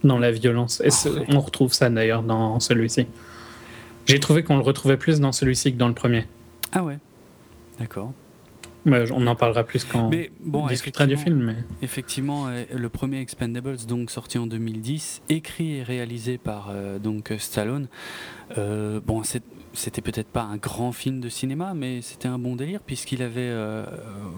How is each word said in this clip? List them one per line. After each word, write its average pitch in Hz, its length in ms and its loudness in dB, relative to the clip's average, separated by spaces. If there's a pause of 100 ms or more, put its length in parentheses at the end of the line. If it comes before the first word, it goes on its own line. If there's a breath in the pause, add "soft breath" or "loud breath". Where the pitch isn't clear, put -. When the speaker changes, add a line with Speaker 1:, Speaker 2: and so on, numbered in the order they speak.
Speaker 1:
dans 131 160 8
la 120 120 6
violence. 120 500 2
Et - 60 6
Speaker 2:
Ah 143 40 8
Speaker 1:
c'est, - 180 4
Speaker 2:
ouais. 143 200 0
Speaker 1:
on 143 100 6
retrouve 135 340 2
ça 127 160 6
d'ailleurs 113 320 2
dans 113 380 2
celui-ci. 120 480 2 (1000 loud breath)
J'ai 139 140 6
trouvé 156 240 4
qu'on 147 140 4
le 135 40 4
retrouvait 135 360 4
plus 156 220 4
dans 139 120 4
celui-ci 131 420 2
que 123 60 -4
dans 123 80 4
le 117 80 2
premier. 117 320 2 (460)
Speaker 2:
Ah 185 100 2
ouais, 147 160 -6 (800)
d'accord. 113 340 -8 (720)
Speaker 1:
Mais 123 260 8
on 127 140 2
en 117 100 4
parlera 117 280 4
plus 117 200 -2
quand 117 260 0
Speaker 2:
Mais 165 200 0 (120)
bon, 147 240 -2
Speaker 1:
on - 20 0
discutera 135 400 2
du 135 60 4
Speaker 2:
effectivement, 147 260 2 (140)
Speaker 1:
film. 110 40 -8 (220)
Mais - 40 -10
Speaker 2:
effectivement, 139 640 -4
euh, 120 220 -4
le 120 180 -2
premier 135 300 -4
Expendables, 123 580 -6 (100)
donc 120 240 -4
sorti - 260 -6
en 120 80 -2
deux 113 140 -4
mille 110 220 -4
dix, 143 460 -6
écrit 156 500 -2
et 131 60 -6
réalisé 120 540 -6
par, 104 320 -8
euh, 98 300 -6
donc, 107 320 -4
euh, 107 80 -4
Stallone. 120 480 -2 (720 loud breath)
Euh, 107 440 -2
bon, 110 200 -2
c'est, 120 180 -4 (320)
c'était - 300 -6
peut-être 110 240 -4
pas 120 160 -2
un 104 140 -8
grand 120 340 -4
film 131 280 -4
de 120 100 -8
cinéma, 156 460 -4
mais 127 280 -6
c'était - 240 -8
un 127 100 -2
bon 123 180 -4
délire 156 300 -6
puisqu'il 127 380 -6
avait, 120 180 -4
euh, 110 440 -4 (520)